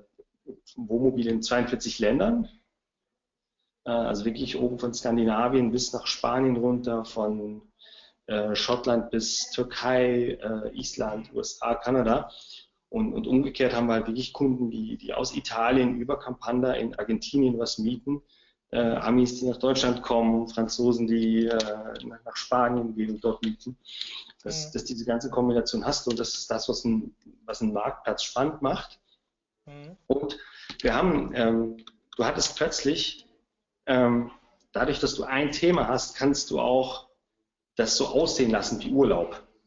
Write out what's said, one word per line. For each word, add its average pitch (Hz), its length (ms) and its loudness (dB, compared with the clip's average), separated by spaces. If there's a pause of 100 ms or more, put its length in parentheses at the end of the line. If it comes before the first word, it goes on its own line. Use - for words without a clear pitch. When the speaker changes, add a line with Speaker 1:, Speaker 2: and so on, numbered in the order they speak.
(760)
Speaker 1:
Wohnmobile 120 560 2
in 113 100 0
zweiundvierzig 120 560 -2
Ländern. 185 500 2 (1400)
Äh, 120 60 -4
also 117 340 0
wirklich 117 340 -4
oben 123 180 0
von 120 160 -4
Skandinavien 117 800 2
bis 123 220 -2
nach 120 120 -6
Spanien 123 520 2
runter, 120 480 0
von, 107 580 -4 (640)
äh, 107 260 0
Schottland 120 560 0
bis - 400 -2
Türkei, 123 920 0
äh, 110 380 -6
Island, 110 560 -6
U 120 60 -4
S - 240 -8
A, 117 100 0
Kanada. 123 560 2 (600)
Und, 110 240 -2
und 113 140 -4
umgekehrt 131 460 2
haben 117 140 2
wir 113 80 2
halt 110 120 0
wirklich 123 240 -4
Kunden, 127 380 0
die, 113 260 -6
die - 180 -8
aus 127 220 -4
Italien 120 640 2
über 135 180 -2
Campanda 123 560 -2
in 117 220 -4
Argentinien 120 640 0
was 117 180 -4
mieten, 123 440 -2 (500)
äh, 120 80 0
Amis, 120 600 2
die 127 100 0
nach 120 80 -4
Deutschland 127 440 2
kommen, 113 460 2
Franzosen, 117 600 2
die, 113 400 4
äh, 113 100 2 (480)
nach, 117 180 -16
nach 113 140 -12
Spanien 120 580 2
gehen 107 200 -2
und - 80 -10
dort 113 200 0
mieten. 110 340 -6 (640)
Dass, - 240 -6
Speaker 2:
Mhm. - 60 -16
Speaker 1:
dass 110 120 -6
diese 117 200 -8
ganze 120 240 -2
Kombination 120 540 2
hast 139 220 -2
du 123 60 0
und 117 80 -2
das 113 160 -4
ist - 140 -10
das, 113 200 -2
was 117 160 -4
ein, 113 280 0 (320)
was 110 160 -8
einen 107 120 0
Marktplatz 107 500 -2
spannend 147 380 -2
macht. 143 380 -4 (680)
Speaker 2:
Mhm. 147 320 -18 (100)
Speaker 1:
Und 143 300 -2 (440)
wir 120 120 0
haben, 151 400 0
ähm, 113 440 2 (380)
du 120 80 0
hattest - 320 0
plötzlich, - 720 -2 (600)
ähm, 120 440 4 (400)
dadurch, 139 280 0
dass - 160 0
du 127 80 -4
ein 135 280 0
Thema 170 360 2
hast, 123 280 -2
kannst 139 360 0
du 80 80 0
auch 127 500 0 (640)
das 113 220 2
so 131 100 2
aussehen 131 440 2
lassen 107 320 0
wie 131 80 -4
Urlaub. 104 520 2 (240)